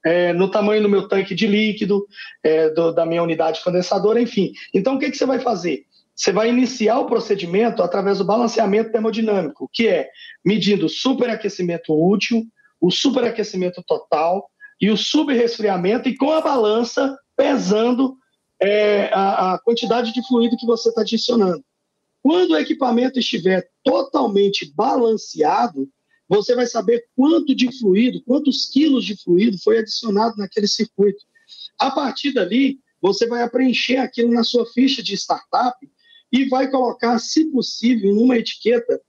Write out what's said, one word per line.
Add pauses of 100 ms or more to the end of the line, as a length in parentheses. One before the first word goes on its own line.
é,
no
tamanho
do
meu
tanque
de
líquido, (380)
é,
do,
da
minha
unidade
condensadora,
enfim. (220)
Então,
o
que
que
você
vai
fazer? (300)
Você
vai
iniciar
o
procedimento
através
do
balanceamento
termodinâmico,
que
é (380)
medindo
o
superaquecimento
útil, (340)
o
superaquecimento
total (320)
e
o
subresfriamento,
e
com
a
balança (180)
pesando, (460)
é,
a,
a
quantidade
de
fluido
que
você
tá
adicionando. (640)
Quando
o
equipamento
estiver (140)
totalmente
balanceado, (400)
você
vai
saber (120)
quanto
de
fluido,
quantos
quilos
de
fluido
foi
adicionado
naquele
circuito. (580)
A
partir
dali, (220)
você
vai
preencher
aquilo
na
sua
ficha
de
startup (540)
e
vai
colocar,
se
possível,
numa
etiqueta